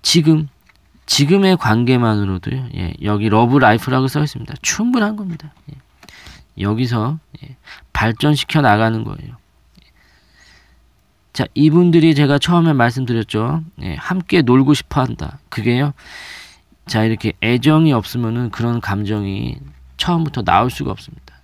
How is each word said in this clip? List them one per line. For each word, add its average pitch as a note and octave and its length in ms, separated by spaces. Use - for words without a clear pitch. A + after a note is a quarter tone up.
지금, D#3 480
지금의 F#3 520
관계만으로도요, A#2 1200
예, F2 260
여기 G#2+ 260
러브 A#2+ 300
라이프라고 B2+ 480
써 D3 160
있습니다. B2+ 400
충분한 A3 540
겁니다. E3+ 360
예. C#3+ 60
여기서, A#2 600
예, C3 140
발전시켜 C#3+ 680
나가는 A2+ 420
거예요. G#2+ 340
자, - 140
이분들이 D#3+ 580
제가 C#3+ 240
처음에 E3 360
말씀드렸죠. A#2+ 880
예, F2+ 140
함께 F#3 460
놀고 C3 320
싶어 - 280
한다. A#2 380
그게요, B2 440
자, A2 180
이렇게 A2 380
애정이 C#3+ 520
없으면은 A#2+ 580
그런 A#2 300
감정이 G2+ 760
처음부터 D#3+ 460
나올 G#2 260
수가 - 220
없습니다. - 520